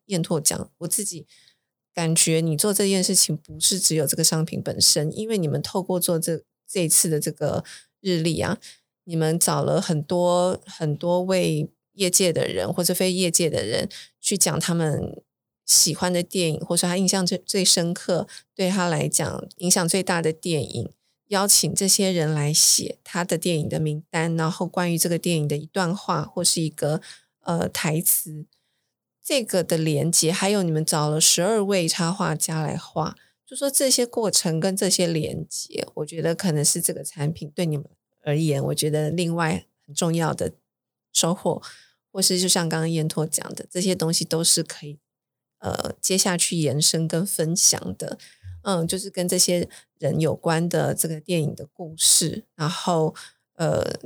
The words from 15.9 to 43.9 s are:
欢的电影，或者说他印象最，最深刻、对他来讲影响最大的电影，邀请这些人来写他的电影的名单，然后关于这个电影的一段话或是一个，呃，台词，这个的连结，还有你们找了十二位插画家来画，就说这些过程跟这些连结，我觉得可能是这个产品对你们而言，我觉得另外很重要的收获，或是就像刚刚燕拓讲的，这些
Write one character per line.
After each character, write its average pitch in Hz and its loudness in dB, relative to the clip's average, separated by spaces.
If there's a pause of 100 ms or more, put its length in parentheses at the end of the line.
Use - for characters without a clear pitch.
欢 180 0
的 175 2
电 175 0
影， 156 -2
或 175 -2
者 170 2
说 180 2
他 180 0
印 190 2
象 190 2
最， 180 0
最 190 0
深 175 2
刻、 - -2 (260)
对 185 0
他 180 0
来 147 0
讲 - -4 (100)
影 180 -2
响 185 2
最 185 2
大 175 0
的 160 0
电 160 -2
影， - -6 (360)
邀 202 0
请 - 4
这 196 0
些 190 4
人 156 2
来 147 0
写 - 2
他 175 -4
的 180 -2
电 160 0
影 151 -2
的 165 -2
名 151 -2
单， 165 0
然 160 0
后 180 -4
关 175 -2
于 170 0
这 175 4
个 170 0
电 170 0
影 147 0
的 147 0
一 156 -8
段 180 0
话 170 -2
或 175 -6
是 170 2
一 156 -2
个， 151 -2 (380)
呃， - -2
台 156 -2
词， 156 -2 (760)
这 269 0
个 185 0
的 170 0
连 156 2
结， 165 4
还 190 0
有 208 2
你 170 2
们 156 0
找 151 0
了 156 0
十 - 4
二 214 2
位 190 2
插 170 0
画 170 -2
家 160 -2
来 151 -2
画， - -6 (280)
就 - -18
说 277 -2
这 269 2
些 247 2
过 226 -2
程 160 2
跟 190 0
这 196 0
些 180 2
连 160 -4
结， - -8
我 151 -6
觉 160 -10
得 165 0
可 170 -2
能 147 2
是 170 2
这 165 -2
个 147 -12
产 156 -4
品 151 -10
对 180 -4
你 151 -2
们 143 -8 (360)
而 147 0
言， 147 2
我 143 -2
觉 151 0
得 151 0
另 165 0
外 160 -2 (200)
很 143 -18
重 165 0
要 160 0
的 - -4 (580)
收 170 2
获， - -2 (480)
或 196 -6
是 185 2
就 185 2
像 175 2
刚 160 0
刚 165 0
燕 156 0
拓 160 -2
讲 - -4
的， - -8
这 180 -4
些 185 2